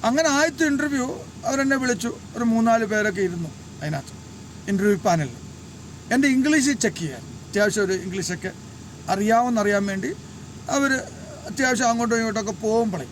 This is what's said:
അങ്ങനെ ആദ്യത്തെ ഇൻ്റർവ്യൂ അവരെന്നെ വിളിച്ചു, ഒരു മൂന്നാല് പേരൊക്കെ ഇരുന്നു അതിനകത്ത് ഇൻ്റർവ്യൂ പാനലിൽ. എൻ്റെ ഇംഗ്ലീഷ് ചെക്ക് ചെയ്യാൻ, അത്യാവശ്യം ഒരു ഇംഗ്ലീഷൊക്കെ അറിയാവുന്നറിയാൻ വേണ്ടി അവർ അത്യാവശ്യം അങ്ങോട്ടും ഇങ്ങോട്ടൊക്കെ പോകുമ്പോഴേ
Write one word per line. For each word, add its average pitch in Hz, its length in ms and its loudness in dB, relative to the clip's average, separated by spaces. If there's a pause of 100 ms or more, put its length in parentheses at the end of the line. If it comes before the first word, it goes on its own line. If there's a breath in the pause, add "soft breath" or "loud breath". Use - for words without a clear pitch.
അങ്ങനെ 302 200 4 (100)
ആദ്യത്തെ 311 320 2
ഇൻ്റർവ്യൂ 285 360 0 (420)
അവരെന്നെ 269 340 2
വിളിച്ചു, 233 280 0 (260)
ഒരു 240 160 -2
മൂന്നാല് 226 400 4
പേരൊക്കെ 208 360 2
ഇരുന്നു 170 220 -4 (300)
അതിനകത്ത് 147 340 -6 (560)
ഇൻ്റർവ്യൂ 202 340 4
പാനലിൽ. 160 320 2 (800)
എൻ്റെ 269 200 6
ഇംഗ്ലീഷ് 285 380 4 (120)
ചെക്ക് 180 180 0
ചെയ്യാൻ, 131 200 -6 (240)
അത്യാവശ്യം 208 400 2
ഒരു 185 80 0 (100)
ഇംഗ്ലീഷൊക്കെ 180 480 -6 (600)
അറിയാവുന്നറിയാൻ 208 760 4
വേണ്ടി 196 200 -4 (680)
അവർ 277 140 4 (580)
അത്യാവശ്യം 254 420 2
അങ്ങോട്ടും 233 300 2
ഇങ്ങോട്ടൊക്കെ 214 340 -2 (100)
പോകുമ്പോഴേ 214 480 2